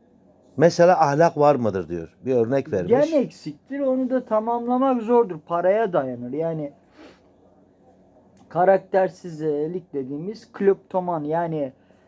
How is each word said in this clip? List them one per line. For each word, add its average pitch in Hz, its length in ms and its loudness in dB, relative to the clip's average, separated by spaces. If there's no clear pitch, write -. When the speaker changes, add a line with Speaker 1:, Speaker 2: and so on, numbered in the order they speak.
Speaker 1:
Mesela 170 500 4
ahlak 151 300 2
var 147 180 6
mıdır 95 340 -2
diyor. 82 360 -8
Bir 127 100 0
örnek 127 360 0
vermiş. 101 180 -2
Speaker 2:
Gen 302 100 2
eksiktir. 185 580 -10
Onu 262 300 -2
da 254 160 -2
tamamlamak 240 760 -2
zordur. 214 440 0
Paraya 185 480 0
dayanır. 127 400 -4
Yani 156 380 -6
karaktersizlik 175 1400 0
dediğimiz 147 580 -10
kleptoman 185 720 -2
yani, 156 500 -4